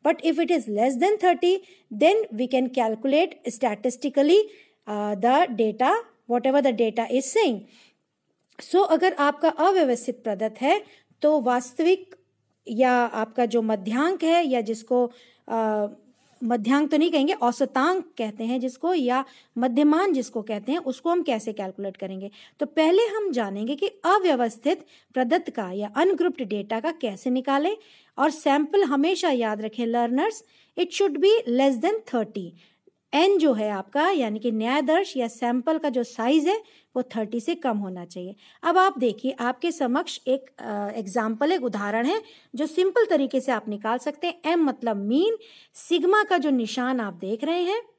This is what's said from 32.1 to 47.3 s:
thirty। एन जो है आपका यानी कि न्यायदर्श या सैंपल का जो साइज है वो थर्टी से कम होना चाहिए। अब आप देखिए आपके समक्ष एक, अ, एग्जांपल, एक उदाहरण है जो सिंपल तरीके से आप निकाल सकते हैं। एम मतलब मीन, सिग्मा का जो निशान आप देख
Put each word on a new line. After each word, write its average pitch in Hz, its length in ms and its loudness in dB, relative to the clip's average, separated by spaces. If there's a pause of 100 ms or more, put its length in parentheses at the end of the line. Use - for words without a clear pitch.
thirty। 208 340 -4 (640)
एन 370 240 4
जो 302 140 4
है 214 180 0
आपका 277 400 0
यानी 226 280 -2
कि 233 120 -2
न्यायदर्श 277 680 0
या 233 120 -2
सैंपल 254 500 -2
का 320 100 -2
जो 240 160 -2
साइज 285 440 2
है 427 140 0 (340)
वो 254 60 -2
थर्टी 226 380 -6
से 330 140 -4
कम 269 220 -2
होना 185 280 -8
चाहिए। 180 300 -14 (280)
अब 339 160 2
आप 381 200 4
देखिए 240 420 0
आपके 247 320 -2
समक्ष 294 560 -2
एक, 262 300 -2
अ, 208 400 -8
एग्जांपल, 226 540 -2
एक 302 120 0
उदाहरण 214 420 -2
है 427 160 0 (320)
जो 285 120 -2
सिंपल 370 400 2
तरीके 269 340 0
से 262 120 -4
आप 220 160 -4
निकाल 220 300 -4
सकते 294 280 -6
हैं। 339 200 -6
एम 330 180 2
मतलब 233 320 -2
मीन, 277 400 0 (380)
सिग्मा 359 500 2
का 392 140 0
जो 294 120 0
निशान 247 500 -2
आप 202 140 -6
देख 208 300 -6